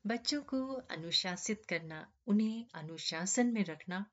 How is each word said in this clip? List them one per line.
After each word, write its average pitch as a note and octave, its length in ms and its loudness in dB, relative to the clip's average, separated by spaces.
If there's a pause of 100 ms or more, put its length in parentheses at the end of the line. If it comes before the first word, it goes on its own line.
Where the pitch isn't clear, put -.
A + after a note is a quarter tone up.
बच्चों B3 360 0
को C4 300 -2
अनुशासित F3+ 920 -2
करना, D#3+ 480 -6 (140)
उन्हें A3 460 4
अनुशासन E3 720 0
में A3 180 4
रखना F3+ 480 -4